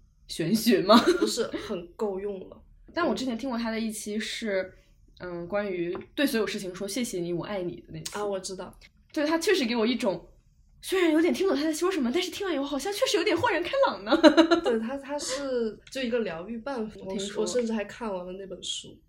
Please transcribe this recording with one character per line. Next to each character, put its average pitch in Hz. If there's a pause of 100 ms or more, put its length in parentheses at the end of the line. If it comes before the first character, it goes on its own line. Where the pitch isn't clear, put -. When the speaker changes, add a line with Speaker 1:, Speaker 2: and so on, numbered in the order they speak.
(280)
Speaker 1:
玄 170
学 220
吗？ 202 (220)
Speaker 2:
不 214
是， 220
很 175
够 196
用 196
了。 - (320)
Speaker 1:
但 339
我 247
之 214
前 233
听 269
过 233
他 233
的 220
一 220
期 208
是， 196 (460)
嗯， 175
关 202
于 175 (220)
对 285
所 226
有 196
事 220
情 185
说 196
“谢 240
谢 196
你， 175
我 165
爱 202
你” 175
的 -
那 156
期。 156
Speaker 2:
啊， 208
我 196
知 190
道。 185 (380)
Speaker 1:
对， 294
他 320
确 349
实 277
给 233
我 220
一 247
种， 185 (520)
虽 370
然 330
有 311
点 330
听 349
不 381
懂 277
他 320
在 320
说 349
什 320
么， 240
但 359
是 -
听 403
完 339
以 -
后 269
好 285
像 403
确 523
实 466
有 330
点 415
豁 440
然 339
开 349 (160)
朗 202
呢。 233 (240)
Speaker 2:
<laughs> 330
对， 226
他， 240
他 277
是 254 (140)
就 269
一 240
个 233
疗 180
愈 233
办 226
法。 -
Speaker 1:
我 190
听 196
说。 202
Speaker 2:
我， -
我 214
甚 247
至 220
还 208
看 208
完 180
了 180
那 196
本 180
书。 - (120)